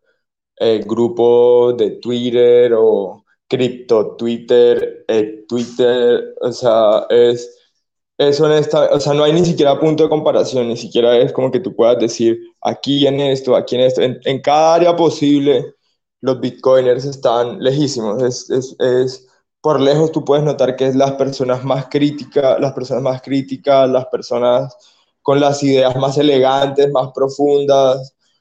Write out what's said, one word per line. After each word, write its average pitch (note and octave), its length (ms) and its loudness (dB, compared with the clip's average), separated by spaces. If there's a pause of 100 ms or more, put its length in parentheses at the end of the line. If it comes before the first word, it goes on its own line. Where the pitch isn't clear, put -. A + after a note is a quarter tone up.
(580)
eh, A2 280 0
grupo A#2+ 880 2
de A2 180 -2
Twitter A#2+ 840 2
o G2+ 460 0 (240)
cripto B2 680 -2
Twitter, A#2+ 920 0
eh, G#2+ 400 -2
Twitter, A#2+ 920 0
o G#2 100 -4
sea, A2 580 2
es, A#2+ 460 2 (640)
es C#3+ 220 0
honesta, D3+ 520 0
o D3 80 0
sea, D3 140 -2
no D3 100 2
hay D3+ 80 2
ni E3+ 120 2
siquiera C#3+ 360 0
punto D#3 240 2
de D#3 60 0
comparación, C3 580 -2
ni A2+ 80 -6
siquiera A#2+ 420 0
es C3+ 140 2
como C3 180 -4
que B2+ 100 -2
tú G2+ 140 -8
puedas A#2+ 240 2
decir, A2+ 400 -2 (240)
aquí C#3 440 -2
en C#3 140 -2
esto, C3 360 -2
aquí - 180 -2
en B2 80 -2
esto, B2+ 200 2
en, - 220 -2
en C3+ 160 -4
cada D#3+ 340 2
área E3+ 220 2
posible, C#3+ 800 0 (460)
los B2+ 200 -2
bitcoiners B2+ 640 0
están A#2+ 580 -2
lejísimos, B2+ 600 -2
es, B2+ 280 -6
es, C3 280 -4
es, B2+ 480 -2 (340)
por D3+ 200 0
lejos D3+ 320 2
tú D3 120 -6
puedes D3 200 0
notar B2+ 320 -2
que C3 100 -2
es C3+ 100 -2
las C3+ 160 0
personas C3 520 -4
más C3 260 -4
críticas, C#3+ 720 -2
las C3+ 120 -2
personas B2+ 300 -6
más C3 200 -4
críticas, C3+ 680 0
las B2+ 160 -2
personas B2 720 -2 (460)
con C#3+ 180 0
las C#3+ 220 0
ideas C3 340 2
más C3+ 220 -2
elegantes, C#3 720 2
más C3+ 220 -2
profundas, C3+ 1000 0 (260)